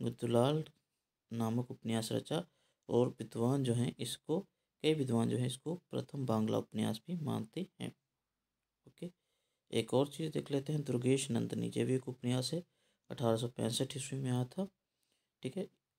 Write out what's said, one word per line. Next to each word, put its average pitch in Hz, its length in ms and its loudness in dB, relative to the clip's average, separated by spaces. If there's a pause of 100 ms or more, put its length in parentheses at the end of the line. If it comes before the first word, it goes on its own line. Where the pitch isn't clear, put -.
दुलार 120 680 4 (640)
नामक 117 380 0
उपन्यास 113 400 -2
रचा। 139 320 0 (460)
और 120 200 4
विद्वान 120 540 0
जो 120 100 2
हैं 120 260 0
इसको, 147 400 -4 (440)
कई 156 100 4
विद्वान 120 360 2
जो 117 80 0
हैं 123 100 0
इसको 151 280 -6
प्रथम 135 500 -8
बांग्ला 110 320 2
उपन्यास 110 500 -2
भी 175 80 -6
मानते 135 520 -6 (140)
हैं। 123 80 -6 (1000)
ओके, 175 240 -14 (600)
एक 113 220 0
और 135 140 4
चीज़ 156 240 -6
देख 147 200 -4
लेते 143 220 0
हैं, 151 100 0
दुर्गेश 131 480 2
नंदिनी, 117 460 0
ये 117 80 2
भी 127 100 2
एक 131 140 -4
उपन्यास 127 440 -2
है, 175 100 -4 (460)
अठारह 117 280 2
सौ 120 100 -2
पैंसठ 120 500 -2
ईस्वी 135 220 -6
में 131 120 -2
आया 127 140 2
था, 190 220 -6 (760)
ठीक 139 140 -6
है। 185 60 -4 (360)